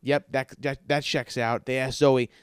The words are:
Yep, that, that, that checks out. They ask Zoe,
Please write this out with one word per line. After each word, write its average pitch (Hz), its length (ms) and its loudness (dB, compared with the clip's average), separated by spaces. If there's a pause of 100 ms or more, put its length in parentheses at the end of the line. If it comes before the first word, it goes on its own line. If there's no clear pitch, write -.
Yep, 139 300 -2
that, - 280 -6
that, 139 260 -8
that 143 160 0
checks - 320 -4
out. 117 300 -2
They 131 140 -2
ask 131 180 -4
Zoe, 131 320 4 (120)